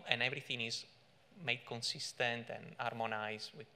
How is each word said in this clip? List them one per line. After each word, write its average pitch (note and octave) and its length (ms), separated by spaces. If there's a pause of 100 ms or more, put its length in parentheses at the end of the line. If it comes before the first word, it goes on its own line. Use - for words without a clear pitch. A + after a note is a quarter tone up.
and A#2 140
everything C3 380
is A#2 240 (600)
made B2 220
consistent A#2+ 840
and A#2 160 (140)
harmonized A2 800
with, - 200